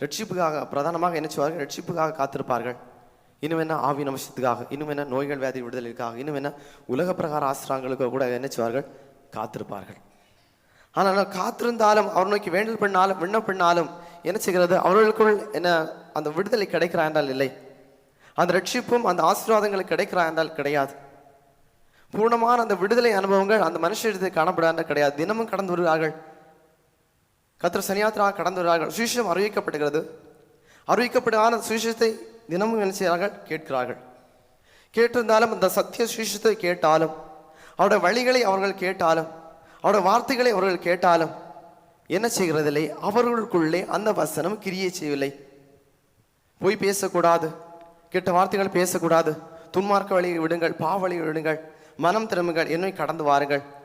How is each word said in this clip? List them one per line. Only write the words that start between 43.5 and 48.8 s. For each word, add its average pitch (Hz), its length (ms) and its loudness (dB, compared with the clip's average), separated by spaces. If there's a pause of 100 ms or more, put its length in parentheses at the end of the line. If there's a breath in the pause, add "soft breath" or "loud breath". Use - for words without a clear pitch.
அந்த 208 180 -2
வசனம் 165 460 -2
கிரியை 190 300 -4
செய்யவில்லை. 143 420 -4 (1300)
பொய் 190 220 0
பேசக்கூடாது, 170 680 2 (640)
கெட்ட 185 180 0
வார்த்தைகள் 190 460 2
பேசக்கூடாது, 165 560 2 (380 loud breath)